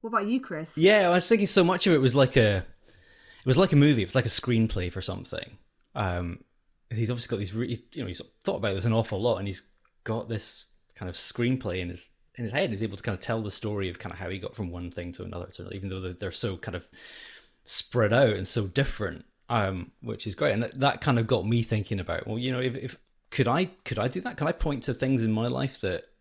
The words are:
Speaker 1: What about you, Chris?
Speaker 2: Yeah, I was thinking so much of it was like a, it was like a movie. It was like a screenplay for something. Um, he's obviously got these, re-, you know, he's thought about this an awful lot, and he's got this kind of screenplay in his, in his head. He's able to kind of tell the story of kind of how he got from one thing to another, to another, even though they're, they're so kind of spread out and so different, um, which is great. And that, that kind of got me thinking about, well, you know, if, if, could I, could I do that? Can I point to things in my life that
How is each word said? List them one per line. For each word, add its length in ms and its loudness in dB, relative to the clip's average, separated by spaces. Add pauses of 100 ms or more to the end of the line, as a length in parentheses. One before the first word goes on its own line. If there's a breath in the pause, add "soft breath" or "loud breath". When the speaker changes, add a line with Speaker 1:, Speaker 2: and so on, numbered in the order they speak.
Speaker 1:
What 80 -10
about 180 0
you, 140 0
Chris? 380 -8
Speaker 2:
Yeah, 300 8
I 60 6
was 140 4
thinking 180 6
so 160 6
much 240 4
of 60 8
it 80 6
was 140 6
like 220 6
a, 220 6
it 880 -12
was 120 6
like 140 6
a 40 8
movie. 260 8
It 40 0
was 80 -12
like 120 2
a 40 0
screenplay 600 2
for 120 -8
something. 560 -10 (360)
Um, 480 -4 (480)
he's 200 -2
obviously 260 -4
got 40 -2
these, 140 -6
re-, 380 -4
you 100 -8
know, 60 -6
he's 140 -8 (220)
thought 120 -2
about 180 -2
this 120 -4
an 60 2
awful 280 0
lot, 180 2
and 80 -6
he's 160 -8 (420)
got 240 -4
this 400 -8 (260)
kind 140 -10
of 60 -10
screenplay 680 -2
in 100 -6
his, 200 -14 (260)
in 80 -6
his 80 -6
head. 180 0
He's 120 -4
able 140 -6
to 60 -14
kind 120 -2
of 60 -10
tell 220 -4
the 80 -6
story 400 -4
of 80 -12
kind 140 -10
of 60 -14
how 120 -8
he 80 -8
got 180 -12
from 140 -6
one 200 -8
thing 220 -10
to 120 -10
another, 220 -10
to 160 -16
another, 140 -12
even 140 -8
though 100 -6
they're, 140 -8
they're 180 -8
so 240 -4
kind 180 -10
of 140 -10 (760 loud breath)
spread 500 0
out 200 6
and 140 -4
so 180 0
different, 580 -4 (260)
um, 400 -2 (100)
which 260 -8
is 80 -6
great. 180 0
And 100 0
that, 180 -6
that 220 2
kind 160 4
of 80 2
got 200 2
me 160 2
thinking 380 -2
about, 260 -4
well, 120 -4
you 140 -4
know, 80 -4
if, 140 -2
if, 220 -10 (340)
could 180 2
I, 180 2 (180)
could 140 -4
I 100 2
do 140 -4
that? 160 -8
Can 100 0
I 40 0
point 320 -2
to 100 -2
things 280 0
in 80 2
my 160 0
life 360 -4
that 220 -2 (160)